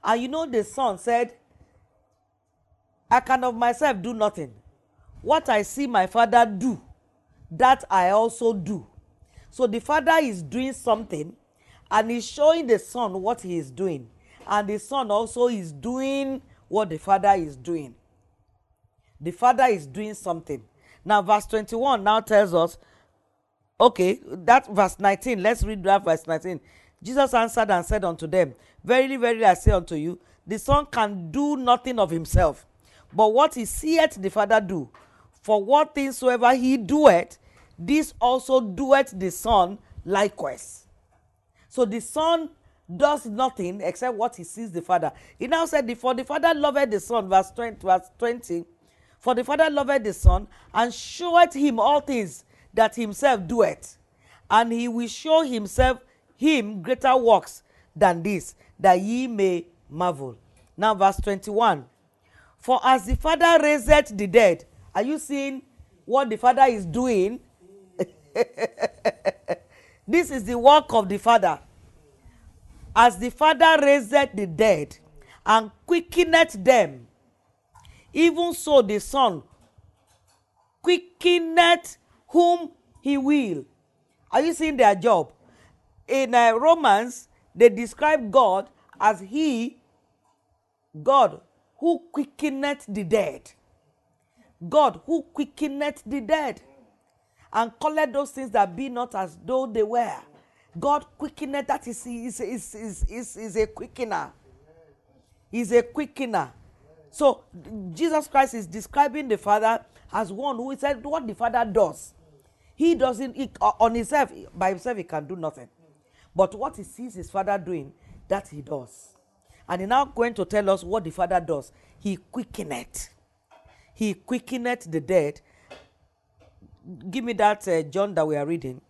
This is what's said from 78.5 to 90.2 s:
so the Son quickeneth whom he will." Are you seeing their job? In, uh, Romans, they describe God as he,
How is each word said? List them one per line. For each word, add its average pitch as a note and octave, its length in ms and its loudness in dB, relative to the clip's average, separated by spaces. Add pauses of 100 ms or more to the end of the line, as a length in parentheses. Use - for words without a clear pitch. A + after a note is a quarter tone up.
so C#4+ 280 4
the G#3 180 0
Son A3 440 -2 (1400)
quickeneth E4+ 1160 2 (300)
whom F4 440 2 (280)
he C#4 180 -2
will." C4 460 0 (680)
Are B3+ 100 2
you E4 120 0
seeing D#4 220 -4
their A3 200 4
job? F3+ 360 0 (800)
In, B3+ 240 0
uh, A#3 180 6
Romans, B3 720 2 (280)
they A3+ 140 8
describe A#3+ 640 -2
God G3 380 2 (300)
as G3+ 220 0
he, A#3+ 600 -4 (1200)